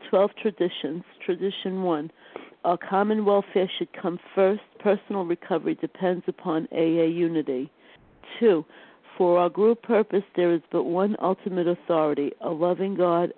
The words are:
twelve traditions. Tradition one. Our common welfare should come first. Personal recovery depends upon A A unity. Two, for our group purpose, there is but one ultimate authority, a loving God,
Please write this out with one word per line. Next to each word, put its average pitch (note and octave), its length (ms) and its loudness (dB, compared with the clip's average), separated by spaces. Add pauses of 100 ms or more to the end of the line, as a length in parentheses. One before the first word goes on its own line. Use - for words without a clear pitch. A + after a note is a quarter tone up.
(100)
twelve G3 200 4 (120)
traditions. F3 600 -4 (200)
Tradition F#3 600 -4
one. D#3+ 260 -2 (540)
Our E3+ 120 2
common G#3 480 0
welfare G3+ 540 2
should - 140 -8
come F3 260 -6 (160)
first. G3 280 2 (180)
Personal G3+ 440 -2
recovery E3 520 -4
depends F3+ 500 -4
upon E3 460 -4
A E3 300 0
A E3 40 2
unity. D#3+ 640 -2 (680)
Two, F#3 240 4 (520)
for F3 220 4
our F3 100 4
group G#3+ 340 2
purpose, G#3 420 0 (100)
there F3 180 2
is E3 80 2 (120)
but F3 100 0
one F#3+ 400 0
ultimate F3+ 460 -2
authority, D#3 720 0
a - 100 -6
loving F3 460 -2
God, F3 420 2